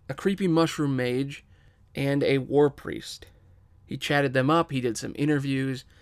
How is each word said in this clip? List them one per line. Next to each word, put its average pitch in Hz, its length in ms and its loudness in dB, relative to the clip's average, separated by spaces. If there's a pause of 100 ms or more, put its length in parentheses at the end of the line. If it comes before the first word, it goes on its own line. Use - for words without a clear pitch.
a 139 60 -8
creepy 196 340 -2
mushroom 160 480 2
mage, 127 480 -2 (500)
and 139 280 0
a 139 160 4
war 139 320 4
priest. - 560 -12 (580)
He - 140 -10
chatted 143 340 0
them 131 160 2
up, 165 240 2
he 131 80 -2
did 120 160 -2
some - 180 -8
interviews, 135 680 -2 (180)